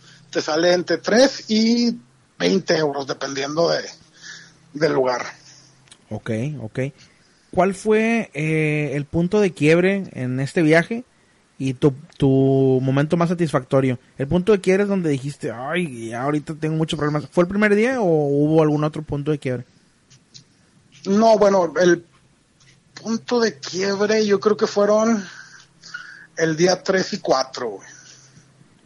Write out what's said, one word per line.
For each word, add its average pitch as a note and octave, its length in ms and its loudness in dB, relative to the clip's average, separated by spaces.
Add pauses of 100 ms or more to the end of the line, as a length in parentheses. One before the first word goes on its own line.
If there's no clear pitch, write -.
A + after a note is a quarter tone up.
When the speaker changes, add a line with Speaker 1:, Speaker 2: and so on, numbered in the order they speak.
(300)
Speaker 1:
te D#3+ 120 -4
sale E3 320 2
entre F3 240 -2
tres B3 500 2
y A#3 480 2 (420)
veinte F3 380 0
euros, C#3+ 300 -2
dependiendo C#3 640 -2
de, D3 100 -2 (920)
del D3+ 180 0
lugar. B2+ 320 -2 (840)
Speaker 2:
Ok, G#2+ 200 -10 (300)
ok. A2+ 180 -12 (760)
¿Cuál F#3 220 0
fue, A3 600 0
eh, D3+ 600 -2
el C#3+ 120 -4
punto F3+ 340 0
de F#3+ 140 0
quiebre F3 580 2
en B2+ 280 -6
este C#3 200 -2
viaje E3+ 440 2 (540)
y C3 160 -4
tu, C3+ 200 2 (240)
tu C3+ 640 4
momento C#3 340 0
más E3+ 140 0
satisfactorio? C#3 680 0 (200)
El C3+ 100 -4
punto F3+ 240 2
de G3 80 2
quiebre F#3+ 220 2
es G3+ 80 -2
donde F#3 180 -2
dijiste, C#3+ 440 -6
"Ay, C3 580 -6
ya A#2 140 -8
ahorita D3+ 360 -4
tengo D#3 160 -4
muchos D#3+ 220 -2
problemas". D3 340 -4
¿Fue F3+ 120 4
el F3 40 -8
primer G3+ 260 2
día A#3+ 260 0
o A3 40 -2
hubo D3+ 580 2
algún D3+ 220 2
otro D#3 180 -4
punto C#3+ 280 -6
de D3+ 80 -2
quiebre? B2+ 260 -6 (1400)
Speaker 1:
No, G#3+ 320 4
bueno, G3 420 4
el F3 240 4 (960)
punto A3+ 400 -4
de A3 180 -2
quiebre G3+ 680 -2
yo G3+ 140 2
creo G#3+ 160 2
que G#3+ 100 0
fueron G#3 580 2 (1120)
el E3 200 0
día F3+ 260 2
tres F#3+ 300 -2
y G3 60 -8
cuatro, C3 520 -2
güey. G2 180 -16 (960)